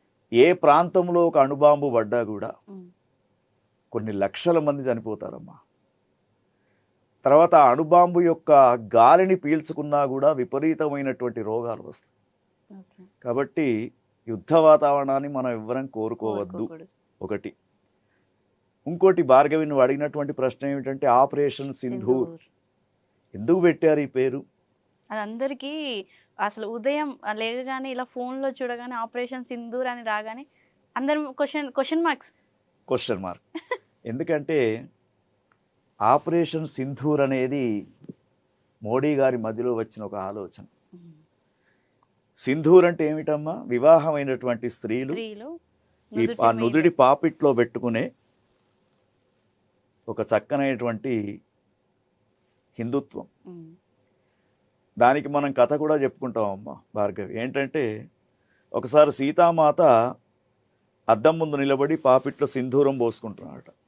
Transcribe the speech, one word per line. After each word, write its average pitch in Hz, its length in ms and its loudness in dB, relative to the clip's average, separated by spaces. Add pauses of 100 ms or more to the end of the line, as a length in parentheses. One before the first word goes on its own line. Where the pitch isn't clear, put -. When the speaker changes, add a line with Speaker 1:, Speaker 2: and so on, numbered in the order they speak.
(320)
Speaker 1:
ఏ 135 200 8
ప్రాంతంలో 175 720 4
ఒక 156 120 2
అణుబాంబు 143 560 4
పడ్డా 113 280 0
కూడా 107 300 -8 (180)
Speaker 2:
మ్మ్. 180 200 -20 (1000)
Speaker 1:
కొన్ని 110 200 -6
లక్షల 101 460 0
మంది 143 240 -2
చనిపోతారమ్మా. 110 720 -8 (1700)
తర్వాత 160 300 6
ఆ 143 160 8
అణుబాంబు 175 500 4
యొక్క 165 320 2 (420)
గాలిని 170 420 6
పీల్చుకున్నా 147 720 -4
కూడా 135 260 0
విపరీతమైనటువంటి 139 1080 -4
రోగాలు 113 400 -6
వస్తాయి. - 960 -20
Speaker 2:
ఓకే. 185 260 -20 (200)
Speaker 1:
కాబట్టి 127 680 -2 (360)
యుద్ధ 113 260 -8
వాతావరణాన్ని 143 760 2
మనం 127 220 -6
ఎవ్వరం 120 360 -6
కోరుకోవద్దు. 110 680 -6
Speaker 2:
కోరుకోకూడదు. 104 360 -10 (340)
Speaker 1:
ఒకటి. 98 300 -8 (1300)
ఇంకోటి 175 360 2
భార్గవి, 147 440 4
నువ్వు 143 160 2
అడిగినటువంటి 139 500 -2
ప్రశ్న 127 340 -4
ఏమిటంటే 135 400 -6
ఆపరేషన్ 135 640 0
సింధూర్ 123 280 -8
Speaker 2:
సింధూర్. 135 400 -2 (920)
Speaker 1:
ఎందుకు 160 260 0
పెట్టారు 156 400 4
ఈ 143 60 -4
పేరు? 131 380 -4 (640)
Speaker 2:
అది 214 100 -8
అందరికీ 262 880 -8 (340)
అసలు 208 260 -8
ఉదయం 269 520 -6 (140)
లేవగానే 254 580 -8
ఇలా 254 140 -8
ఫోన్లో 254 460 -8
చూడగానే 247 440 -10
ఆపరేషన్ 247 500 -10
సింధూర్ 240 420 -8
అని 240 160 -10
రాగానే 220 440 -8 (500)
అందరం 285 360 -2
క్వశ్చన్, 285 380 -4
క్వశ్చన్ 311 320 -2
మార్క్స్. 320 300 -4 (560)
Speaker 1:
క్వశ్చన్ 113 340 -2
మార్క్. 90 200 -10 (120)
Speaker 2:
<laughs> - 280 -10 (240)
Speaker 1:
ఎందుకంటే 139 800 -2 (1120)
ఆపరేషన్ 160 640 0
సింధూర్ 139 540 -4
అనేది 131 640 -2 (960)
మోడీ 131 320 0
గారి 131 220 2
మధ్యలో 113 380 -4
వచ్చిన 110 300 -8
ఒక 101 100 -12
ఆలోచన. 98 520 -12 (280)
Speaker 2:
మ్మ్. 175 180 -20 (1200)
Speaker 1:
సింధూర్ 160 480 6
అంటే 165 260 0
ఏమిటమ్మా? 156 560 -4
వివాహమైనటువంటి 131 1040 0
స్త్రీలు 127 440 -6
Speaker 2:
స్త్రీలు 226 480 -12 (520)
Speaker 1:
ఈ - 40 -8
Speaker 2:
నుదుటి 117 180 -2
Speaker 1:
పా-, 117 180 2
Speaker 2:
మీద. 113 120 -2
Speaker 1:
నుదుటి 156 240 2
పాపిట్లో 147 640 2
పెట్టుకునే 117 600 -2 (2000)
ఒక 113 120 -8
చక్కనైనటువంటి 117 1200 -4 (1400)
హిందుత్వం. 123 480 -6 (200)
Speaker 2:
మ్మ్. 170 280 -20 (1200)
Speaker 1:
దానికి 135 300 2
మనం 143 240 -2
కథ 135 220 2
కూడా 151 220 0
చెప్పుకుంటాం 123 540 -4
అమ్మ 98 260 -12 (180)
భార్గవి. 104 440 -4
ఏంటంటే 135 680 -4 (640)
ఒకసారి 143 400 4
సీతామాత 151 680 2 (1300)
అద్దం 117 300 4
ముందు 156 180 -4
నిలబడి 139 400 0
పాపిట్లో 135 500 2
సింధూరం 135 520 0
పోసుకుంటున్నారట. 110 720 -6 (180)